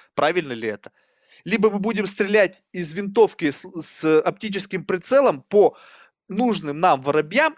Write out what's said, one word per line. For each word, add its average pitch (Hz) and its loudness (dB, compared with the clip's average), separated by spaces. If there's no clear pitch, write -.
правильно 156 -2
ли 113 -8
это? 104 -10
Либо 208 2
мы 202 -2
будем 202 -2
стрелять 202 0
из 170 -6
винтовки 196 0
с, - -10
с 156 2
оптическим 190 -6
прицелом 196 2
по 196 4
нужным 180 -2
нам 160 2
воробьям 156 0